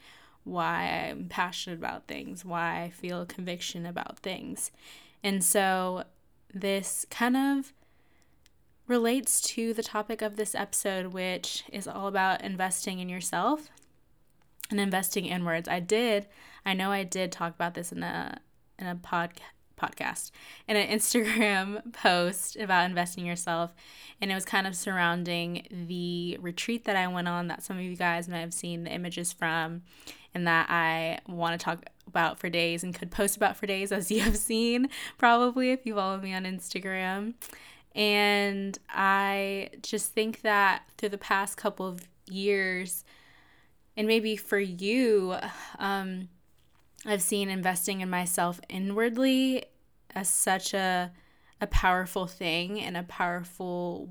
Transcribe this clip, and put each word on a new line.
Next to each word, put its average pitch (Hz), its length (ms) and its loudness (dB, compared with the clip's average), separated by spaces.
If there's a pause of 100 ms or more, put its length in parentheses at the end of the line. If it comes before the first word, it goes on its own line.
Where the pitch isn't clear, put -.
(440)
why 170 640 -2
I'm 180 200 -8
passionate 180 500 -4
about - 300 -8
things, 180 360 -10
why 170 380 -2
I 170 80 -8
feel 175 340 -8
conviction 175 600 -8
about - 320 -8
things. - 520 -8 (520)
And 196 200 2
so 185 600 2 (480)
this 196 560 -2
kind 247 300 2
of 277 340 2 (1120)
relates 240 540 2
to 226 320 -2
the 220 120 -2
topic 214 360 -4
of 214 140 -4
this 208 180 -2
episode, 190 600 -2
which 185 500 -4 (100)
is 190 140 -8
all 196 220 -6
about 190 340 2
investing 185 560 -2
in 180 100 -6
yourself 185 600 -2 (1000)
and 202 120 0
investing 190 460 0
inwards. 175 420 0
I 180 100 0
did, 214 480 2 (400)
I 190 80 2
know 190 160 0
I 196 140 0
did 185 260 -2
talk 170 240 -4
about 175 200 -2
this 175 180 -6
in 175 100 -6
a, - 380 -6 (400)
in 190 80 -6
a 180 80 -4
podca-, 175 460 -4 (380)
podcast, - 520 -4 (340)
in 220 100 2
an 202 120 4
Instagram 214 1040 2
<laughs> - 0 -
post 180 640 4
about 185 340 4
investing 180 320 -2
in 175 60 -2
yourself, 170 440 -2 (480)
and 196 120 -2
it - 20 2
was 190 100 -2
kind 190 220 2
of 190 80 -4
surrounding 175 960 0
the 175 720 -4
retreat 180 460 -4
that 202 100 2
I 185 100 4
went 180 220 -2
on 175 180 -2
that - 160 -6
some 190 160 -6
of 180 60 -6
you 180 100 -6
guys 175 340 0
might 175 100 -4
have 170 140 -6
seen 170 300 -6
the 165 80 -6
images 175 420 -4
from, 165 500 -2 (520)
and 175 140 2
that 165 200 6
I 165 600 2
wanna 170 300 -2
talk 175 260 -4 (240)
about 170 320 2
for 185 80 -4
days 170 340 2
and 180 100 -4
could 175 200 -8
post 294 240 2
about 202 200 4
for 214 100 -6
days, 196 260 0
as 190 180 0
<laughs> - 0 -
you 214 120 4
have 214 140 6
seen 233 520 2 (280)
probably 247 540 6
if 262 160 0
you 220 80 -2
follow 190 240 0
me 190 160 -4
on 185 80 -2
Instagram. 190 920 -4 (580)
And 202 840 2 (100)
I 196 840 2 (120)
just - 300 -4
think 220 300 -2
that 202 420 4 (120)
through 214 120 -2
the 196 100 -4
past 196 380 0
couple 202 320 -2
of 180 180 -8 (220)
years, 190 760 0 (920)
and 214 100 0
maybe 220 300 4
for 202 240 0
you, 196 760 2 (420)
um, 190 520 -2 (760)
I've 208 160 0
seen 202 280 0
investing 185 520 0
in 185 80 -2
myself 180 600 0
inwardly 240 960 2 (500)
as 190 140 -2
such - 440 2
a, 185 380 2 (500)
a 208 60 -2
powerful 185 640 2
thing 180 520 -2
and 180 160 -6
a 175 60 -4
powerful 175 1080 -4